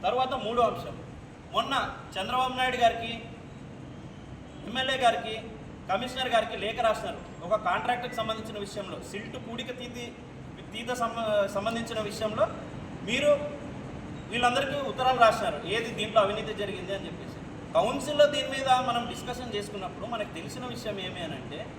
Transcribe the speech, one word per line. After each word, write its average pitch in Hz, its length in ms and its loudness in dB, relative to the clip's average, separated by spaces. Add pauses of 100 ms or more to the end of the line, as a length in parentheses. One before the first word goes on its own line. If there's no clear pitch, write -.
తర్వాత 247 300 4
మూడో 233 280 2
అంశం, 131 360 2 (540)
మొన్న - 460 0 (220)
చంద్రబాబు 254 340 2
నాయుడు 254 240 2
గారికి, 226 360 4 (1500)
ఎమ్మెల్యే 262 300 0
గారికి, 220 440 4 (480)
కమిషనర్ 247 380 0
గారికి 233 300 4
లేఖ 208 220 -4
రాసినారు. 214 500 0 (160)
ఒక 196 100 2
కాంట్రాక్ట్కి 220 600 0
సంబంధించిన 220 440 -4
విషయంలో, 196 380 -6 (140)
సిల్ట్ 214 400 -8
పూడిక 247 160 -6
తీతి, 247 460 -8 (600)
తీత 233 200 -4
సంబ-, 226 520 2
సంబంధించిన 226 540 -2
విషయంలో 214 480 2 (560)
మీరు 277 360 6 (920)
వీళ్ళందరికీ 254 500 4
ఉత్తరాలు 254 400 2
రాసినారు, 208 460 6
ఏది 226 260 0
దీంట్లో 208 300 4
అవినీతి 208 320 2
జరిగింది 196 420 -4
అని 190 100 -6
చెప్పేసి. - 680 -10
కౌన్సిల్లో 277 520 6
దీని 277 220 2
మీద 269 220 -2
మనం 240 400 4
డిస్కషన్ 247 460 -6
చేసుకున్నప్పుడు 202 500 -6
మనకు 220 280 -4
తెలిసిన - 320 -8
విషయం 220 340 -6
ఏమి 185 240 -6
అని - 100 -6
అంటే 147 320 -8 (120)